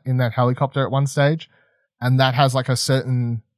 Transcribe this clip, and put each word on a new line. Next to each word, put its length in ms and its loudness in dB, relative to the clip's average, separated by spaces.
in 120 -2
that 160 0
helicopter 500 0
at 80 -4
one 160 0
stage, 420 0
and 220 2
that 140 2
has, 200 2
like, 140 -2
a 80 0
certain 680 -2